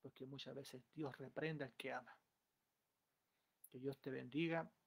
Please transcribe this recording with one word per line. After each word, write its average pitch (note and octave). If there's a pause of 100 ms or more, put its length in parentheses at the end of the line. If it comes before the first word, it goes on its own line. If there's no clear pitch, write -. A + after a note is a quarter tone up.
porque C3
muchas C3+
veces C3+ (100)
Dios C#3+
reprende C#3+
al C3
que C3
ama. B2+ (1500)
Que C3
Dios C3
te C#3
bendiga D#3+ (180)